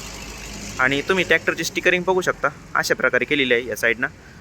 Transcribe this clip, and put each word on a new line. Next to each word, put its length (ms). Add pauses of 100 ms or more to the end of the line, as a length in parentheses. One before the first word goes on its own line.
(800)
आणि 220
तुम्ही 220
ट्रॅक्टरची 400
स्टिकरिंग 400
बघू 180
शकता, 260 (280)
अशा 200
प्रकारे 300
केलेली 280
आहे 120
या 100
साईडनं. 320 (340)